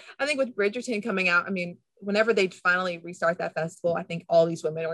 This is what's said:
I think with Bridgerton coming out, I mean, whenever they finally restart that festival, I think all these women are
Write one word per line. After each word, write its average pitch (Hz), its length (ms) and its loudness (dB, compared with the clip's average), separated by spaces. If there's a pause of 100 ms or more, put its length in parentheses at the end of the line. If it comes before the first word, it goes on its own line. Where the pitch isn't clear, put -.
(200)
I 277 60 0
think 285 140 -2
with 247 160 -2
Bridgerton 208 480 -2
coming 196 260 0
out, 175 180 2
I 190 40 -4
mean, 175 260 -4 (260)
whenever 208 300 2
they 196 140 4
finally 180 500 0
restart 170 400 -2
that 170 160 -6
festival, 165 420 -4
I 180 80 -4
think 170 240 -8
all 165 200 6
these 165 160 -4
women 160 220 -2
are 160 80 -4